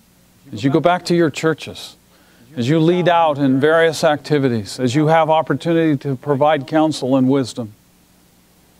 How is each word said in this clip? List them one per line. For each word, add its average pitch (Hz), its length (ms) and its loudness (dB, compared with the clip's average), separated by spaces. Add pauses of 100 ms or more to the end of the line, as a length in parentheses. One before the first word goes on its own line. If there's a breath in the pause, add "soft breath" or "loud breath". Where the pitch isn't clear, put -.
(520)
as 110 120 -8
you 139 60 0
go 156 100 2
back 175 240 0
to 180 100 0
your 170 160 2
churches, - 640 -6 (640 soft breath)
as 120 120 -4
you 160 120 2
lead 170 280 2
out 165 300 2
in 135 220 0
various 160 420 2
activities, 139 800 -2
as 127 160 0
you 151 100 2
have 160 240 2
opportunity 160 680 0
to 139 180 -6
provide 143 500 0
counsel 156 480 0
and 127 140 2
wisdom. 127 440 -2 (1080)